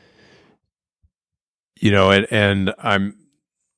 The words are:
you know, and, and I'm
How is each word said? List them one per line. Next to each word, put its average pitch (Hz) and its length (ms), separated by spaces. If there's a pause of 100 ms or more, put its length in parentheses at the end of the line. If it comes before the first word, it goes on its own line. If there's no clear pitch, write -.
(1800)
you 107 100
know, 98 200
and, 98 200
and 98 480
I'm 101 380 (600)